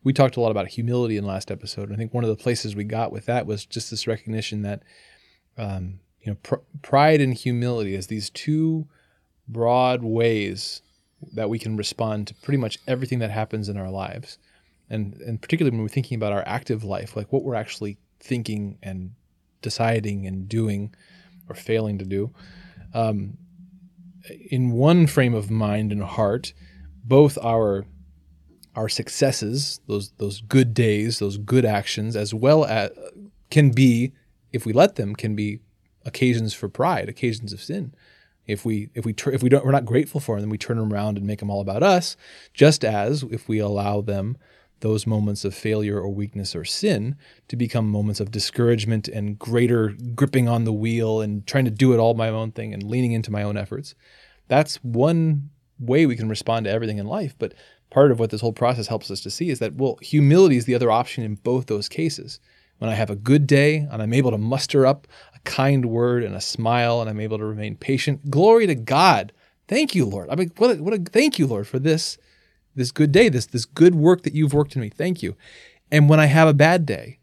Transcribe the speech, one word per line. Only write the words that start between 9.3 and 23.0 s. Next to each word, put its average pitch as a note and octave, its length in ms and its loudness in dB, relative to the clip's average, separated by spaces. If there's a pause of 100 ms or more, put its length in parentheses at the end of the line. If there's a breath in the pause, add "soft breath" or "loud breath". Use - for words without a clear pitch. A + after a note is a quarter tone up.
broad B2 540 2
ways A2+ 800 -2 (500)
that G#2+ 180 -6
we A#2 80 -4
can A2 180 -6
respond G#2+ 520 -6
to - 80 -20
pretty C#3+ 220 -4
much A2+ 280 -4
everything B2+ 340 -4
that A2 100 -4
happens G#2+ 380 -6
in G2+ 80 -8
our F#2+ 140 -8
lives. F#2+ 480 -12 (500)
And, G#2+ 340 -8
and A2 180 -10
particularly D#3+ 360 -2
when A2 60 -4
we're G#2+ 60 -6
thinking B2+ 280 -6
about G#2+ 160 -4
our G2+ 140 -2
active A2+ 380 -6
life, G2 320 -8
like, G#2 160 -8
what C3+ 120 -2
we're B2+ 100 -6
actually G#2+ 440 -8 (220)
thinking G#2+ 640 -8
and F#2+ 300 -12 (500)
deciding G#2+ 640 -4
and F#2+ 220 -10
doing G#2 460 -4 (540 soft breath)
or - 60 -14
failing G#2+ 440 -4
to F#2+ 60 -8
do. G2 260 -4 (640 loud breath)
Um, G#2+ 420 -4 (1120)